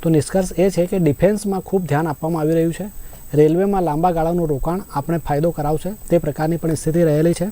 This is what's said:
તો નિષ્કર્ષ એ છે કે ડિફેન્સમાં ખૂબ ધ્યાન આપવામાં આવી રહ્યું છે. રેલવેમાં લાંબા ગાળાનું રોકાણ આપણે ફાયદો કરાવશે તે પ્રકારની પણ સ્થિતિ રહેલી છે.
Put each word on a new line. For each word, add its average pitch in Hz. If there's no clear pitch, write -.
તો 170
નિષ્કર્ષ 180
એ 190
છે 175
કે 190
ડિફેન્સમાં 190
ખૂબ 185
ધ્યાન 147
આપવામાં 160
આવી 156
રહ્યું 165
છે. 202
રેલવેમાં 175
લાંબા 165
ગાળાનું 165
રોકાણ 156
આપણે 165
ફાયદો 147
કરાવશે 156
તે 170
પ્રકારની 156
પણ 160
સ્થિતિ 160
રહેલી 156
છે. 185